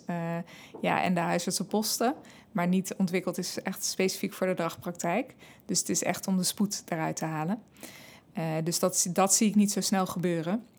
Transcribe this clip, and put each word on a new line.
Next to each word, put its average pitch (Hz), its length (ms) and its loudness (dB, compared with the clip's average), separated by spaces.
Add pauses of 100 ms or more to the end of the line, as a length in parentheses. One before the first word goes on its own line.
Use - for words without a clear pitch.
eh, 175 100 -4 (680)
ja, 175 200 2
en 185 120 2
de 175 60 2
huisartsenposten. 185 920 0 (380)
Maar 175 160 0
niet 185 300 2
ontwikkeld 180 400 0
is - 240 -6
echt - 240 -6
specifiek 190 480 -2
voor - 140 -2
de 185 60 2
dagpraktijk. 175 800 -4 (300)
Dus - 140 -2
het - 100 -2
is 175 140 -2
echt - 240 -2
om 190 100 2
de 180 60 2
spoed - 440 -2
eruit 160 280 -2
te - 100 -4
halen. 160 360 -2 (720)
Eh, 165 100 -4 (200)
dus 170 160 0
dat, 180 340 2
dat 185 220 6
zie 226 120 6
ik 196 80 4
niet 202 160 6
zo 190 100 0
snel 190 240 2
gebeuren. 175 580 0 (160)